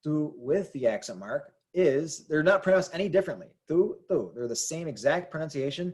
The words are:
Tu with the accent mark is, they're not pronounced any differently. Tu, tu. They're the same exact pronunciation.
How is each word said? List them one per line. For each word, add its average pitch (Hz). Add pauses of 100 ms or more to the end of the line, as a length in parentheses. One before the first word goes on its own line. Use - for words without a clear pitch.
Tu 151
with 147
the 127
accent 104
mark 113 (200)
is, 156
they're 156
not 190
pronounced 185
any 190
differently. 185 (200)
Tu, 180 (120)
tu. 127
They're 120
the 117
same 165
exact 143
pronunciation. 156